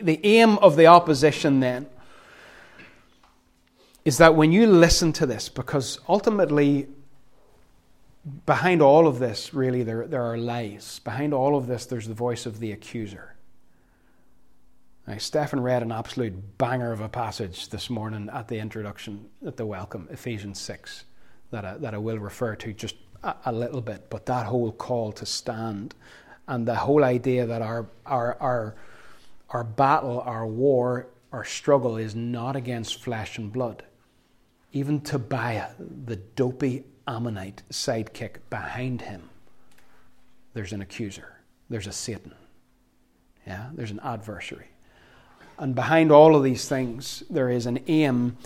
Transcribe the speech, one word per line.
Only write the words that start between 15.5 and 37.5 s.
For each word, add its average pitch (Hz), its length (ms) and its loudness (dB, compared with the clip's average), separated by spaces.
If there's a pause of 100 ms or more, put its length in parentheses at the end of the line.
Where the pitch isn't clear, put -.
read 123 220 0
an 113 80 -6
absolute 110 680 -8
banger 123 340 -2
of 104 80 -8
a 107 80 -8
passage 107 640 -8
this 104 200 -10
morning 107 420 -8
at 123 160 -12
the 117 100 -8
introduction, 104 680 -12 (160)
at 147 120 -10
the 113 100 -8
welcome, 95 440 -12
Ephesians 101 500 -12
six, - 440 -16 (460)
that 104 140 -10
I, 95 140 -12
that 120 160 -8
I 104 40 -6
will 110 200 -4
refer 104 380 -6
to 110 160 -12
just 107 220 -12 (300)
a, - 100 -6 (120)
a 123 60 -4
little 120 280 -6
bit, 107 300 -12
but - 160 -12
that 123 200 -4
whole 117 260 -2
call 117 400 -6
to - 140 -14
stand 113 680 -8 (540)
and 120 180 -4
the - 80 0
whole 143 300 4
idea 123 420 0
that 117 160 -6
our, 113 240 -6 (200)
our, 120 340 -2
our, 117 340 -4 (760)
our 120 140 -4
battle, 131 560 0
our 113 260 -6
war, 123 640 0 (240)
our 113 120 -8
struggle 127 520 0
is 110 180 -6
not 120 420 -6
against 120 460 -8
flesh 113 360 -8
and 104 140 -10
blood. 120 300 -6 (920)
Even 139 280 -2
Tobiah, 120 680 -6 (100)
the 120 380 -12
dopey 127 680 -4 (220)
Ammonite 110 640 -8